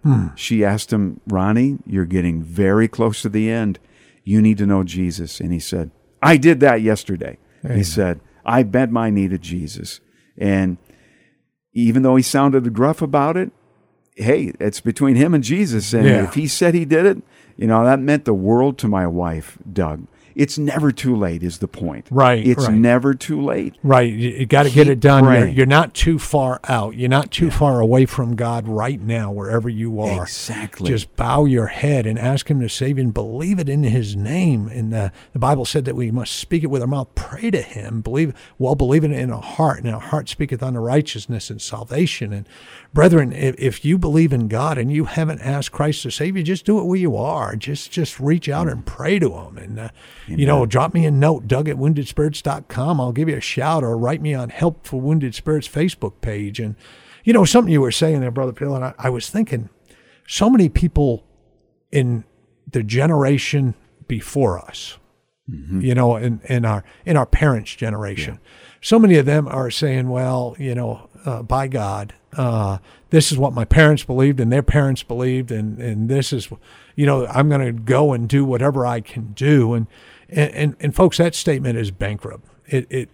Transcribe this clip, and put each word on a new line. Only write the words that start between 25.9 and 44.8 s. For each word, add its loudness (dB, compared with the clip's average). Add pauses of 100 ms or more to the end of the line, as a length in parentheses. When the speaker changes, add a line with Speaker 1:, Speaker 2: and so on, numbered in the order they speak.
Speaker 1:
too 2
far -2
out. -2
You're -2
not 2
too 0
Speaker 2:
Yeah. 2
Speaker 1:
far 4
away 6
from -2
God -4
right -4
now, -4
wherever -2
you -4
are. -2
Speaker 2:
Exactly. -8
Speaker 1:
Just -4
bow 0
your 2
head -2
and -4
ask -2
him 0
to -4
save -4
you 0
and 0
believe -4
it -4
in 0
his 0
name. 0
And, -6
uh, -2 (240)
the -4
Bible 0
said -2
that -6
we -4
must -4
speak -4
it -4
with -2
our -2
mouth, -4
pray -6
to -2
him, -10
believe, -2 (240)
while 0
believing 2
it -4
in -4
our -6
heart. -2
And -4
our -8
heart -6
speaketh -6
unto -6
righteousness -4
and -12
salvation. -6
And -12 (420)
brethren, 4
if, -2
if -4
you 2
believe 2
in 0
God -2
and -2